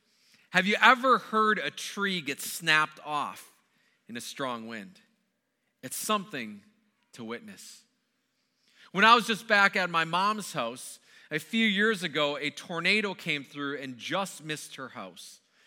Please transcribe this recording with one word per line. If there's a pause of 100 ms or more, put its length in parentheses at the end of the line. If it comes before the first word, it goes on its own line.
(500)
Have
you
ever
heard
a
tree
get
snapped
off (560)
in
a
strong
wind? (840)
It's
something (500)
to
witness. (1120)
When
I
was
just
back
at
my
mom's
house, (320)
a
few
years
ago,
a
tornado
came
through
and
just
missed
her
house. (260)